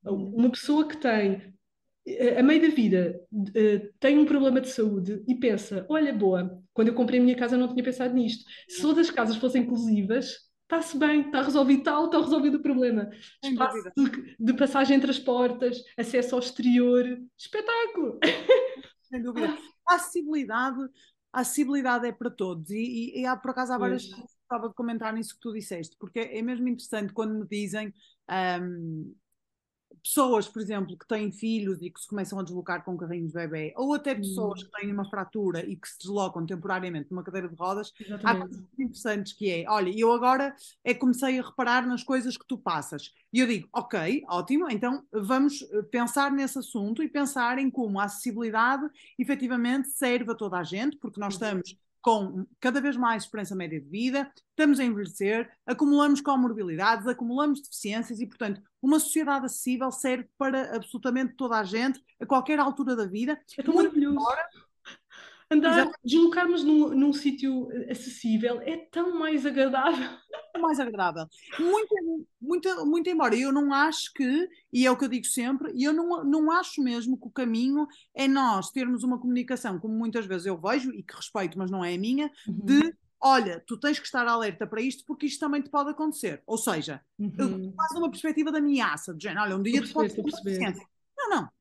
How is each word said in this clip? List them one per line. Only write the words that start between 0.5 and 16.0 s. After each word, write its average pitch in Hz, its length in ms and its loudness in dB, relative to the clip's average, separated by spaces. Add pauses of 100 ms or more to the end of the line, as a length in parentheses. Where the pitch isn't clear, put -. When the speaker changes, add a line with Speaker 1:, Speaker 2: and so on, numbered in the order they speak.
Speaker 2:
que 302 100 -10
tem, 208 560 0 (540)
eh, 247 320 2
a 247 40 8
meio 311 180 8
da 311 120 6
vida, 180 460 4 (360)
eh, 208 340 4 (100)
tem 294 180 6
um 302 80 8
problema 269 360 4
de 254 80 -6
saúde 202 580 0
e 247 80 2
pensa, 202 540 0
"Olha, 302 240 2
boa, 185 480 2 (120)
quando 226 160 4
eu 233 40 0
comprei 247 260 2
a 247 40 8
minha 247 120 6
casa 247 220 0
não 247 100 4
tinha 247 160 -2
pensado 247 300 -2
nisto." 240 320 0 (240)
Se - 120 -8
Speaker 1:
Uhum. - 0 -
Speaker 2:
todas 311 280 4
as - 40 -8
casas 226 240 0
fossem 247 260 2
inclusivas, 226 760 0 (260)
está-se 320 340 -4
bem, 302 240 4
está 277 200 0
resolvido, 269 420 4
tal, 302 220 2
está 339 140 4
resolvido 285 380 4
o - 40 -2
problema. 240 480 2 (320)
Speaker 1:
Sem 269 100 -4
Speaker 2:
Espaço 247 260 0
Speaker 1:
dúvida. - 180 -10
Speaker 2:
de, - 440 0
de 226 140 2
passagem 277 440 4
entre 277 140 4
as - 80 0
portas, 247 600 0 (160)
acesso 247 380 0